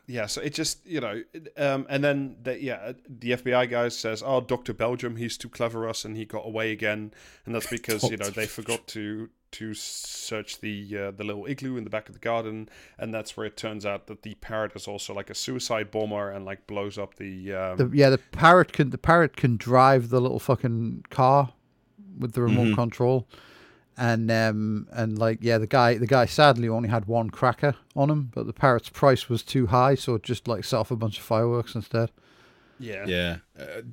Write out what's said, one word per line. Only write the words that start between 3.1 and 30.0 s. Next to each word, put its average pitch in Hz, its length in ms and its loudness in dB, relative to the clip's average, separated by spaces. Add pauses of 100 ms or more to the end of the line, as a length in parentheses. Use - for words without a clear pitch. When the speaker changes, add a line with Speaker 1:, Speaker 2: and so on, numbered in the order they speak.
Speaker 1:
F 123 100 -2
B 127 80 -2
I 123 140 4
guy 120 220 0
says, 110 360 -6
"Oh, 131 180 0
Doctor 120 320 -4
Belgium, 120 420 -4
he's 113 240 -8
too 120 100 -14
clever 113 400 -4
us - 160 -8
and 107 100 -10
he 113 80 -8
got 107 220 -10
away 110 260 -4
again." 107 400 -4 (360)
And 117 80 -4
that's 110 100 -4
because, 117 380 -4
you 117 140 -2
know, 101 120 -4
they 110 160 -6
Speaker 2:
Doctor 107 160 -10
Speaker 1:
forgot 113 280 -6
to, 107 400 -10 (240)
to 110 200 -10
search - 880 -10
the, 104 340 -8
uh, 98 160 -6
the 98 120 -10
little 104 240 -8
igloo 135 300 -6
in 113 60 -6
the 110 60 -12
back 107 200 -6
of 95 40 -20
the - 60 -20
garden, 110 500 -4 (300)
and 113 120 -8
that's 110 240 -8
where 110 120 -6
it 104 100 -14
turns 107 300 -8
out 101 180 -6
that 107 160 -16
the 107 140 -14
parrot 110 400 -6
is - 120 -14
also, 101 280 -10
like, 101 160 -10
a 104 40 -12
suicide 117 540 -4
bomber 107 400 -2
and, 98 160 -10
like, 95 220 -12
blows 101 320 -6
up 98 160 -10
the, 95 360 -10
um, 92 260 -4
Speaker 3:
The, 127 140 2
yeah, 139 200 6
the 131 80 4
parrot 170 520 6
can, 139 200 0
the - 80 -6
parrot 165 360 4
can 120 220 4
drive 127 520 6
the 127 120 4
little 123 180 0
fucking 117 680 0
car 135 440 6 (680)
with 127 140 -4
the 123 100 2
remote 120 220 6
Speaker 2:
Mm-hmm. 107 100 4
Speaker 3:
control. 120 520 2 (760)
And, 113 300 2
um, 107 640 0
and, 110 260 -2
like, 113 220 2
yeah, 117 160 4
the 110 100 0
guy, 120 300 6
the 113 100 0
guy 127 180 6
sadly 120 440 6
only 113 180 -2
had 113 160 0
one 113 260 0
cracker 131 460 0 (220)
on 139 120 4
him, 147 240 0
but 117 140 -6
the 113 60 -6
parrot's 123 340 2
price - 400 4
was 117 160 -2
too 127 240 0
high, 127 280 4
so 131 200 -2